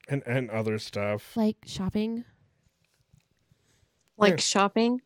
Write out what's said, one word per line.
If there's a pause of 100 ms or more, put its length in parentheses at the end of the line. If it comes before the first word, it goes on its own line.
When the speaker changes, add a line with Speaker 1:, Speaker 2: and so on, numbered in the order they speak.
Speaker 1:
And,
and
other
stuff.
Speaker 2:
Like
shopping. (1900)
Speaker 3:
Like
Speaker 1:
Yeah.
Speaker 3:
shopping?